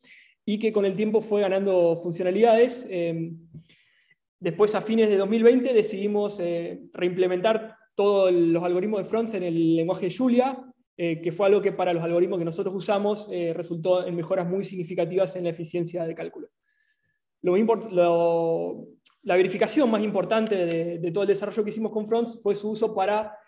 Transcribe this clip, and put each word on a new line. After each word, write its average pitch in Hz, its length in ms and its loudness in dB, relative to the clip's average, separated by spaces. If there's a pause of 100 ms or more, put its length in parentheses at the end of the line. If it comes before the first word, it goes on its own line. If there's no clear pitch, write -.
(460)
y 208 140 -2
que 214 120 0
con 202 140 2
el 190 100 0
tiempo 214 260 0
fue 214 200 0
ganando 185 560 2
funcionalidades. 202 920 2
Eh, 170 440 -4 (1080)
después, 185 360 0
a 196 60 -2
fines 226 280 2
de 202 80 4
dos 196 100 2
mil 220 160 0
veinte, 247 300 6
decidimos, 208 640 0
eh, 175 400 -4 (140)
reimplementar 180 840 0 (200)
todos 202 360 4
los 170 320 4
algoritmos 185 380 0
de - 80 -8
Fronts 226 240 -2
en 185 100 -4
el 165 320 2
lenguaje 175 400 -2
Julia, 254 480 2 (320)
eh, 165 240 -2
que 170 120 -4
fue 196 160 2
algo 196 140 6
que 190 120 0
para 180 200 0
los 165 100 -2
algoritmos 175 360 0
que 170 60 -2
nosotros 175 280 -4
usamos, 202 580 -2
eh, 170 220 -2
resultó 175 520 -2
en 180 100 -6
mejoras 175 320 -2
muy 190 160 -2
significativas 180 720 -2
en 180 80 -8
la 170 60 -2
eficiencia 165 560 -6
de 165 100 -8
cálculo. - 340 -12 (920)
Lo 180 160 2
import-, 220 340 0
lo, 170 960 0 (360)
la 185 120 0
verificación 208 560 2
más 214 120 2
importante 208 640 0
de, 170 320 -2
de 170 140 -4
todo 202 120 -2
el 196 40 -2
desarrollo 202 360 0
que 208 60 -6
hicimos 214 220 -4
con 214 160 -6
Fronts 233 340 -2
fue 202 140 0
su 208 140 -8
uso 214 260 -2
para, 208 420 -2 (100)